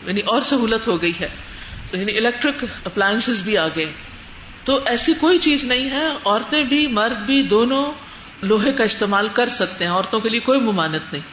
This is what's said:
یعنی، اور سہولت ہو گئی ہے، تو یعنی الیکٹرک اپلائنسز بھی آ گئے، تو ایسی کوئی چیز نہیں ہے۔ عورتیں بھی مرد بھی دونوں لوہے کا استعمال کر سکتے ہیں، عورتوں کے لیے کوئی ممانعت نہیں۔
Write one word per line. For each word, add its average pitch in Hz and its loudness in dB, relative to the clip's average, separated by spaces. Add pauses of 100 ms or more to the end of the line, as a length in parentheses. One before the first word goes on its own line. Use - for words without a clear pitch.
یعنی، 190 -2
اور 240 2
سہولت 226 2
ہو 175 0
گئی 170 0
ہے، 156 -4 (600)
تو 185 -6
یعنی 202 -2
الیکٹرک 240 0 (200)
اپلائنسز 208 0
بھی 202 2
آ 160 2
گئے، 156 -4 (720)
تو 269 2
ایسی 240 2
کوئی 339 6
چیز 285 2
نہیں 254 0
ہے۔ 285 -2 (180)
عورتیں 233 2
بھی 285 2
مرد 233 0
بھی 262 2
دونوں 269 2 (500)
لوہے 214 4
کا 269 2
استعمال 208 2
کر 240 2
سکتے 180 -4
ہیں، 175 0
عورتوں 190 0
کے 220 -2
لیے 226 0
کوئی 262 4
ممانعت 165 0
نہیں۔ 147 -8 (100)